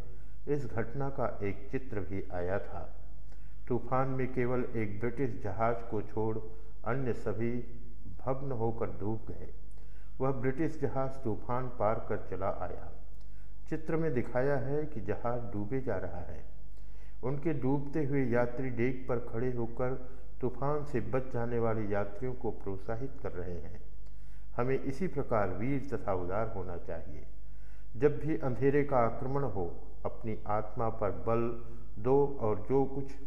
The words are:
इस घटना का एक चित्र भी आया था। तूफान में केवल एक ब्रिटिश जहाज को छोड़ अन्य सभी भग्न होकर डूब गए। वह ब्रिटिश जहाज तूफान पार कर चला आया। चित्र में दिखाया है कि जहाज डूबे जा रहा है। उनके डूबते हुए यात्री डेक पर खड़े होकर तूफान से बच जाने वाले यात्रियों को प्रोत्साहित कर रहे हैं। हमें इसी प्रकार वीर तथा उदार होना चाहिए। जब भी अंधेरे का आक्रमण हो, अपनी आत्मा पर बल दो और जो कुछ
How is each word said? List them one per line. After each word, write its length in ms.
इस 180
घटना 440
का 340
एक 280
चित्र 280
भी 340
आया 260
था। 360
तूफान 400
में 260
केवल 320
एक 240
ब्रिटिश 440
जहाज 380
को 100
छोड़ 360
अन्य 280
सभी 460
भग्न 260
होकर 360
डूब 320
गए। 240
वह 100
ब्रिटिश 500
जहाज 420
तूफान 440
पार 420
कर 80
चला 200
आया। 420
चित्र 260
में 180
दिखाया 440
है 280
कि 160
जहाज 520
डूबे 280
जा 160
रहा 220
है। 360
उनके 300
डूबते 520
हुए 200
यात्री 440
डेक 400
पर 100
खड़े 340
होकर 560
तूफान 420
से 160
बच 340
जाने 260
वाले 220
यात्रियों 520
को 180
प्रोत्साहित 600
कर 80
रहे 240
हैं। 260
हमें 220
इसी 280
प्रकार 420
वीर 440
तथा 200
उदार 360
होना 280
चाहिए। 500
जब 220
भी 180
अंधेरे 460
का 140
आक्रमण 460
हो, 320
अपनी 420
आत्मा 420
पर 220
बल 520
दो 360
और 200
जो 260
कुछ 260